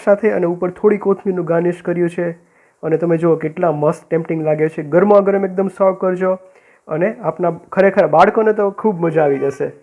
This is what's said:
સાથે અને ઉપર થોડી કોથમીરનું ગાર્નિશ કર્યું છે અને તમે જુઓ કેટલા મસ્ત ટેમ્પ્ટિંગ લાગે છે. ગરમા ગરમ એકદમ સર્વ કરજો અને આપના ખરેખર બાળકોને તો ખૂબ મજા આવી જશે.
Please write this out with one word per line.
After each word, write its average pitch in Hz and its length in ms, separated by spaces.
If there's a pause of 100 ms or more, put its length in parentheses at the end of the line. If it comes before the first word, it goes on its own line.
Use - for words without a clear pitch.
સાથે 208 260
અને 185 140
ઉપર 175 260
થોડી 208 260
કોથમીરનું 190 480
ગાર્નિશ 170 360
કર્યું 175 280
છે 170 220 (520)
અને 160 140
તમે 170 200
જુઓ 165 180
કેટલા 160 360
મસ્ત 151 380
ટેમ્પ્ટિંગ 165 340
લાગે 156 260
છે. 156 140
ગરમા 190 360
ગરમ 196 260
એકદમ 190 220
સર્વ 190 260
કરજો 185 440 (500)
અને 180 340
આપના 170 300
ખરેખર 190 560
બાળકોને 208 460
તો 202 180
ખૂબ 190 340
મજા 160 180
આવી 139 140
જશે. 139 300 (160)